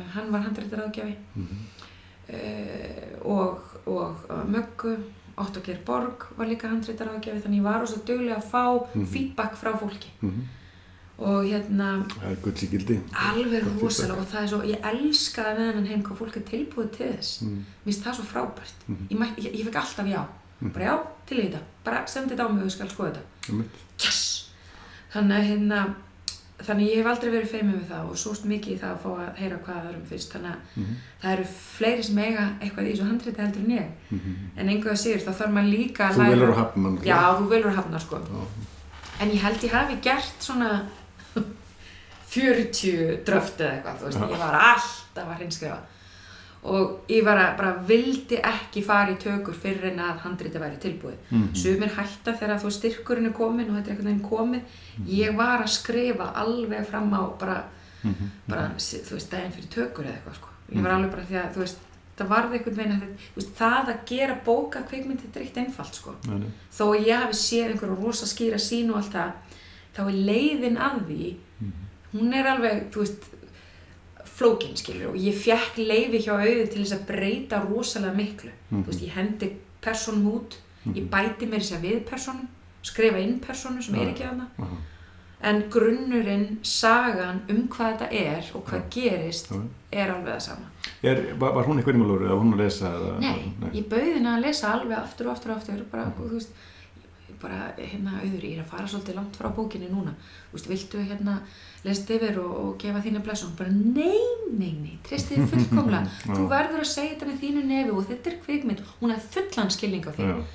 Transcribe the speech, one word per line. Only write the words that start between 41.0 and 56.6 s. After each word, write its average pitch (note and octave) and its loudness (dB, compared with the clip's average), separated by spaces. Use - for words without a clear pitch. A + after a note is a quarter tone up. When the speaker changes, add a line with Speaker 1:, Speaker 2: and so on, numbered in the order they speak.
Speaker 1:
<laughs> G#3+ 0
fjörutíu G3 4
dröft - 2
eða C#3+ 2
eitthvað, - -8
þú B2+ -10
veist. C#3+ -2
Speaker 2:
Já. G#3 2
Speaker 1:
Ég F3 -2
var D#3+ 2
alltaf - 4
að E3 -6
hreinskrifa. E3 -6
Og F#3+ 2
ég A3 6
var G#3 8
að, F3+ 6
bara F#3+ 2
vildi A#3+ 6
ekki G#3 0
fara G3+ 6
í - -6
tökur G3+ -2
fyrr F#3+ -2
en F3 -4
að E3+ -2
handritið E3 -6
væri D3 -6
tilbúið. D#3+ -6
Speaker 2:
Mhm. A2 6
Speaker 1:
Sumir G3 4
hætta G#3 -4
þegar, G#3 0
þú G#3 -2
veist, G3+ -4
styrkurinn A3+ 0
er A3 0
kominn A3+ 0
og G#3 0
þetta G3+ -4
er G3+ -2
einhvern G3+ 0
veginn G3+ 0
komið. A#3 2
Speaker 2:
Mhm. - -4
Speaker 1:
Ég G#3+ 4
var A#3 4
að A3 -2
skrifa A#3 0
alveg G#3+ 0